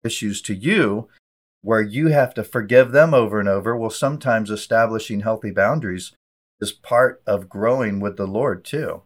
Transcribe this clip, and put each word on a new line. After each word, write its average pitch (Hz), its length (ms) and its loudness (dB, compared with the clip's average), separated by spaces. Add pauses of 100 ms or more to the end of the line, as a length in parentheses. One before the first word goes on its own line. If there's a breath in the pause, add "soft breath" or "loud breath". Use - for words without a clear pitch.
issues 110 400 -6
to 104 120 -6
you, 120 540 0 (540 soft breath)
where 110 200 2
you 123 260 -2
have 143 260 2
to 110 80 -6
forgive 120 480 2
them 151 240 6
over 107 240 2
and 98 100 0
over, 98 280 0
well, 113 140 -4
sometimes 120 600 -2
establishing 110 680 -2
healthy 110 300 -4
boundaries 98 640 -2 (480)
is 104 120 -8
part - 540 0
of 101 220 -2
growing 107 520 -2
with 98 160 -6
the 98 100 -4
Lord 104 380 -4
too 131 420 -6